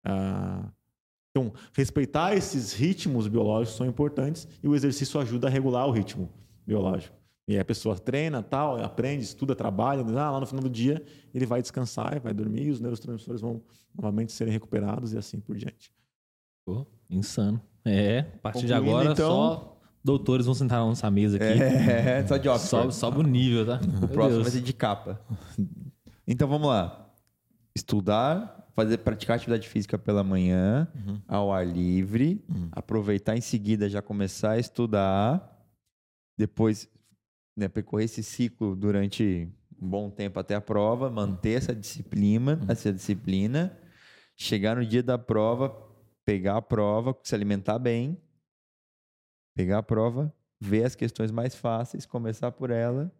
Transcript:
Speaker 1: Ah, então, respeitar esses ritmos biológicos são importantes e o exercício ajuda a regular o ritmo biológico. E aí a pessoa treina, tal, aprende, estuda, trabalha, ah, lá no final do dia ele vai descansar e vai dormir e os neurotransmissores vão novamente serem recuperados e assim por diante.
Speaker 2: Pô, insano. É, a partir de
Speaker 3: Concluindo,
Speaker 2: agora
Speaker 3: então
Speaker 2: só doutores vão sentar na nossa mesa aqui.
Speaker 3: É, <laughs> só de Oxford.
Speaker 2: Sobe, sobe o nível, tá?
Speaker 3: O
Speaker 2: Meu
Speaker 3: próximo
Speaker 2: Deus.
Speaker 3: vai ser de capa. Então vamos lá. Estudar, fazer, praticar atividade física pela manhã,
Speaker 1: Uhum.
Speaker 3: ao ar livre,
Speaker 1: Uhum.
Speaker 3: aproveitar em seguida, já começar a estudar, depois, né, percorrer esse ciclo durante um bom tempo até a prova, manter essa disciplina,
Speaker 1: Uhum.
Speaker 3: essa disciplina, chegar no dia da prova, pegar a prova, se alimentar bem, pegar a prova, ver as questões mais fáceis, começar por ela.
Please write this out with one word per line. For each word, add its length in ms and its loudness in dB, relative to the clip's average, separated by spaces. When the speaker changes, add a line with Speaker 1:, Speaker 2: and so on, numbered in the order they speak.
Speaker 1:
Ah, 580 -2
então, 220 -2
respeitar 600 0
esses 380 -2
ritmos 560 0
biológicos 480 0
são 80 -4
importantes 640 -2
e 60 0
o 60 4
exercício 460 0
ajuda 280 -2
a 20 2
regular 360 2
o 40 2
ritmo 400 -2
biológico. 480 -2
E 60 0
aí 60 2
a 40 0
pessoa 340 -2
treina, 440 -4
tal, 400 -2
aprende, 420 -4
estuda, 300 -4
trabalha, 480 0
ah, 280 0
lá 100 -2
no 60 -4
final 160 -6
do 80 -2
dia 340 0
ele 100 0
vai 160 0
descansar 560 -4
e 40 -4
vai 120 -6
dormir 300 -2
e 80 0
os 100 -2
neurotransmissores 640 -8
vão 180 -6
novamente 380 -2
serem 220 -2
recuperados 580 -2
e 60 -4
assim 220 -10
por 160 -10
diante. 360 -12
Speaker 2:
Pô, 220 -6
insano. 500 0
É, 360 4
a 40 -18
partir 280 -2
de 60 2
Speaker 3:
Concluindo, 260 4
Speaker 2:
agora 140 4
Speaker 3:
então 180 4
Speaker 2:
só 420 2
doutores 440 4
vão 100 4
sentar 240 2
na 60 2
nossa 240 0
mesa 260 4
aqui. 80 2
Speaker 3:
É, 640 4
<laughs> 0 -
só 100 2
de 120 2
Oxford. 440 2
Speaker 2:
Sobe, 20 -6
sobe 240 -2
o 40 4
nível, 440 4
tá? 160 -2
Speaker 3:
O 180 0
Speaker 2:
Meu 80 2
Speaker 3:
próximo 260 4
Speaker 2:
Deus. 80 4
Speaker 3:
vai 100 2
ser 80 0
de 120 -4
capa. 480 -4
Então 220 2
vamos 200 2
lá. 400 0
Estudar, 1000 0
fazer, 240 2
praticar 380 -2
atividade 320 -2
física 300 -2
pela 260 2
manhã, 680 2
Speaker 1:
Uhum. 340 -8
Speaker 3:
ao 240 0
ar 140 0
livre, 840 0
Speaker 1:
Uhum. 240 -6
Speaker 3:
aproveitar 640 -2
em 40 0
seguida, 480 0
já 120 -2
começar 520 -2
a 60 2
estudar, 1040 0
depois, 500 0
né, 120 -2
percorrer 360 -2
esse 180 -6
ciclo 520 -2
durante 760 0
um 80 -8
bom 220 -4
tempo 300 -8
até 140 -4
a 60 -2
prova, 500 0
manter 480 -2
essa 160 -2
disciplina, 880 0
Speaker 1:
Uhum. 80 -4
Speaker 3:
essa 220 0
disciplina, 840 -2
chegar 400 0
no 100 0
dia 160 2
da 160 0
prova, 560 0
pegar 320 0
a 60 0
prova, 600 0
se 120 -4
alimentar 440 0
bem, 380 -2
pegar 240 2
a 40 -2
prova, 500 0
ver 240 2
as 100 0
questões 360 -4
mais 240 -4
fáceis, 520 -4
começar 460 -6
por 180 -8
ela. 500 -2